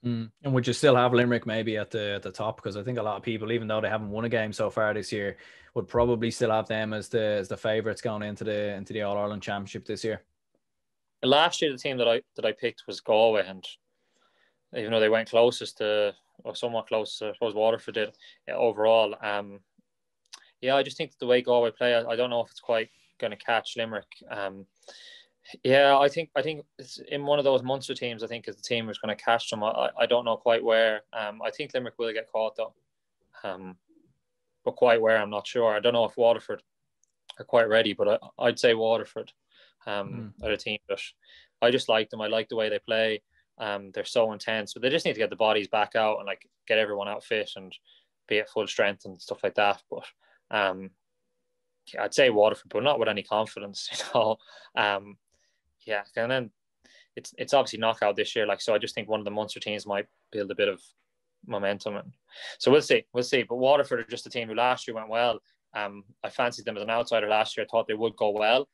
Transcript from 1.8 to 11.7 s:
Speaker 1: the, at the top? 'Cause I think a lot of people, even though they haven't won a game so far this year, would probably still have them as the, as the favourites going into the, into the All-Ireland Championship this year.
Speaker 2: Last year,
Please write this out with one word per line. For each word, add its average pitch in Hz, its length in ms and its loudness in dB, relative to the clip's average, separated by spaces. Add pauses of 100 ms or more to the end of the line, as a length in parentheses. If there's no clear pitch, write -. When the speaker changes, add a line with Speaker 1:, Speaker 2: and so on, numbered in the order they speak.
Speaker 1:
the, 104 240 -4
at 98 80 -8
the 98 80 -10
top? 110 300 -6
'Cause 101 160 -8
I 101 60 -8
think 123 140 -4
a 110 60 -4
lot 104 140 -2
of 98 60 -12
people, 110 280 -4
even 113 160 -2
though 110 140 0
they 104 80 -2
haven't 107 200 -4
won 110 160 -4
a 117 40 -2
game 110 240 -2
so 107 160 -2
far 107 240 0
this 104 180 -6
year, 101 260 -6 (360)
would 101 140 -4
probably 120 440 2
still 113 200 0
have 110 160 0
them 110 260 -4
as 107 160 -8
the, 117 120 0
as 104 260 0
the 104 100 -8
favourites 110 440 -2
going 107 220 -4
into 104 200 -8
the, 104 300 -4
into 98 200 -12
the 107 100 -4
All-Ireland 104 400 -4
Championship 101 420 -8
this 104 180 -8
year. 110 200 -4 (1000)
Speaker 2:
Last 147 380 4
year, 156 100 0